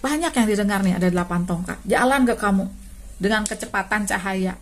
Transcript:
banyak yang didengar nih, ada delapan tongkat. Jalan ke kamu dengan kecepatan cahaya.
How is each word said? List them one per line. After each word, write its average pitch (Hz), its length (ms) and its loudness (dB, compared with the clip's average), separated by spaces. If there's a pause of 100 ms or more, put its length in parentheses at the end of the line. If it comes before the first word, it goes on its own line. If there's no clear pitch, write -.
banyak 302 320 0
yang 226 80 4
didengar 208 400 2
nih, 180 160 2
ada 180 80 4
delapan 175 400 0
tongkat. 180 320 -4
Jalan 247 480 4
ke 233 80 0
kamu 196 320 2 (480)
dengan 214 240 0
kecepatan 214 640 -2
cahaya. 185 560 -2